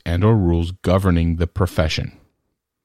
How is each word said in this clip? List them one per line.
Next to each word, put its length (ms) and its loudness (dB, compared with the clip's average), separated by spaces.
and 180 -2
or 140 4
rules 340 0
governing 640 0
the 120 -2
profession." 720 -4